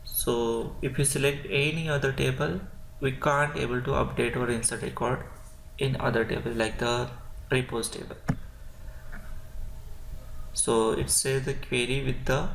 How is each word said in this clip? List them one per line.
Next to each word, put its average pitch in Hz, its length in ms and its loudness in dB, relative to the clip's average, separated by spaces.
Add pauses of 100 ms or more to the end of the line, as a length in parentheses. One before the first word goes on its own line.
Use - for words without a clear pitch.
So 117 760 0
if 135 180 0
you 143 60 4
select 143 460 2
any 156 380 2
other 139 240 2
table, 135 480 2 (400)
we 135 120 2
can't 147 440 2
able 123 260 0
to 123 80 0
update 123 460 2
or 123 140 2
insert 113 320 0
record - 420 0 (540)
in 131 220 2
other 117 240 4
table - 280 0
like 110 260 2
the 120 300 2 (420)
repos 127 380 2
table. - 280 -8 (2250)
So 113 400 4
it - 180 0
says 135 340 2
the 135 100 0
query 127 500 0
with 127 200 0
the 147 300 4